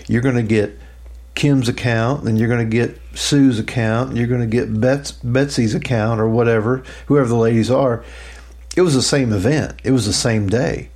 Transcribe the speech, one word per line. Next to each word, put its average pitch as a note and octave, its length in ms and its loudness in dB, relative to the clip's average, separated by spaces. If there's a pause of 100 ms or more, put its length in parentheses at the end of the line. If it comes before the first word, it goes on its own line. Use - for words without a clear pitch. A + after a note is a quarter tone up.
you're A2+ 140 0
gonna B2 200 0
get G#2+ 340 0 (600)
Kim's C3+ 320 2
account, A#2+ 600 -2
and A2 80 2
you're A2+ 120 2
gonna A#2 160 0
get A2+ 360 -2 (140)
Sue's C3+ 460 2
account, A2+ 500 -2
and - 80 -4
you're A#2+ 80 0
gonna A#2+ 200 0
get A2+ 340 -2
Bets-, C3+ 320 0
Betsy's B2 640 0
account, A2+ 440 0
or A2 80 2
whatever, A2+ 540 2 (240)
whoever C#3 220 4
the A#2 80 2
ladies A2+ 340 2
are. B2+ 320 0 (720)
It E3+ 60 4
was E3+ 120 2
the B2+ 80 2
same C3+ 300 0
event. G#2 420 0 (100)
It B2 80 0
was B2 140 2
the G2+ 60 -2
same G#2+ 360 0
day. A#2+ 480 -2